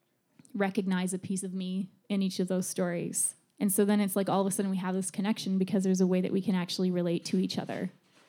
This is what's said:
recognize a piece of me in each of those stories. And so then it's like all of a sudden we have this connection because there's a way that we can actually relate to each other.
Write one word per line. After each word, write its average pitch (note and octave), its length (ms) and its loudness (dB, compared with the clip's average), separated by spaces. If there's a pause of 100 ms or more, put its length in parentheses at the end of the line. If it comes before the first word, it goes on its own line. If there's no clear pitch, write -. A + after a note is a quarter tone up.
(520)
recognize F#3+ 600 0
a F#3 40 -6
piece F#3+ 240 -4
of F#3 120 -8
me F#3 340 -4 (200)
in G3 120 0
each F#3+ 200 0
of F3+ 80 0
those F#3 180 0
stories. - 680 -2 (240)
And G3 140 0
so G#3 120 4
then G#3 160 4
it's G3 160 0
like G3 120 2
all F#3+ 120 2
of G3 60 2
a G3 40 0
sudden G3 200 -2
we F#3+ 60 0
have F#3 180 -2
this F#3+ 160 -2
connection G3 460 -2
because F#3+ 260 2
there's F#3 180 4
a F#3 60 6
way F#3 140 4
that - 120 0
we G3 100 2
can F#3 120 0
actually F#3 360 0
relate F3 360 0
to - 120 2
each F#3 200 0
other. - 320 -4 (380)